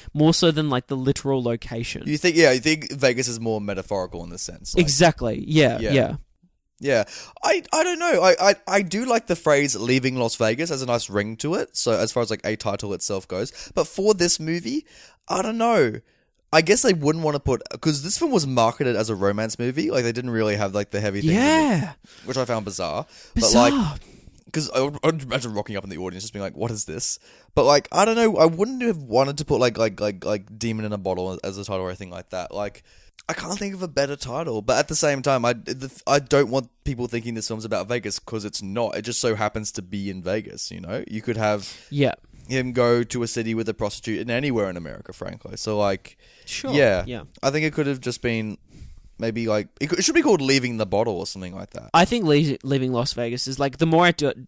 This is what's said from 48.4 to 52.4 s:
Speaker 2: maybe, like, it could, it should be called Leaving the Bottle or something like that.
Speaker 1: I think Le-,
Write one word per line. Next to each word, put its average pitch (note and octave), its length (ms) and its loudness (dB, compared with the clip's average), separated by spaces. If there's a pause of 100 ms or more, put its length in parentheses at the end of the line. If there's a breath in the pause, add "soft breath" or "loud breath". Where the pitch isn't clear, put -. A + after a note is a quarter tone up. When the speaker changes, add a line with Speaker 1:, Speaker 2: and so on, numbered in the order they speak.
Speaker 2:
maybe, A2+ 260 -4
like, G#2+ 220 0 (120)
it C#3+ 80 -2
could, E3+ 120 -2
it - 20 2
should D#4 140 2
be E4 80 4
called G#3 180 4
Leaving C3 360 2
the G#2+ 80 0
Bottle G2+ 280 0
or F2 140 -6
something F#2 260 -10
like F#2+ 180 -14
that. - 220 -16
Speaker 1:
I E3+ 120 8
think A#3 200 0
Le-, D3 380 4